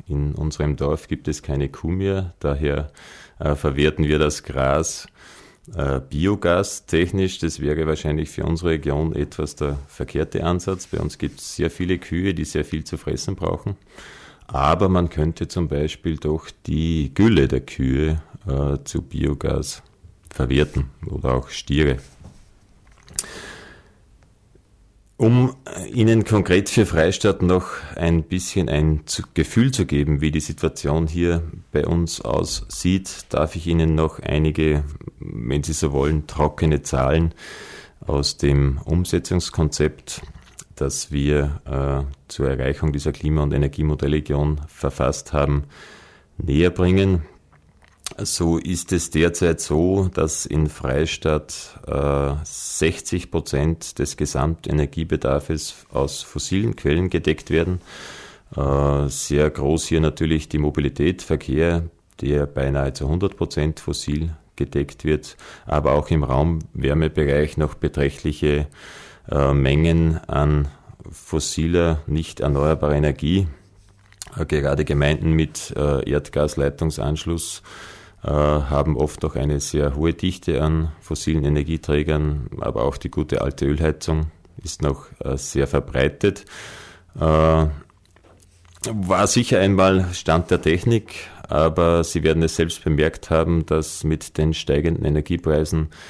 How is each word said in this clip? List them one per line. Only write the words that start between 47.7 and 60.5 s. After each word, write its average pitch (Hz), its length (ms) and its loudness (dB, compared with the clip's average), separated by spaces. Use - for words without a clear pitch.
So 82 400 0
ist 85 340 -4
es 85 180 0
derzeit 82 500 2
so, 92 520 2
dass - 320 -2
in 78 240 0
Freistadt, - 1200 -2
äh, 71 480 0
sechzig - 840 -4
Prozent 80 680 -2
des - 180 -4
Gesamtenergiebedarfes 76 1800 -2
aus - 300 -2
fossilen 98 540 -2
Quellen 85 320 0
gedeckt 80 420 -2
werden. 87 300 0
Äh, 71 520 2
sehr 73 400 0
groß 73 380 0
hier 82 140 2
natürlich 78 480 0
die 78 100 -2